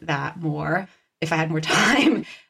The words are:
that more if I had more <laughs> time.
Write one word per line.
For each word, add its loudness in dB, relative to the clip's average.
that -4
more -2
if -2
I 2
had 0
more -2
<laughs> -
time. 2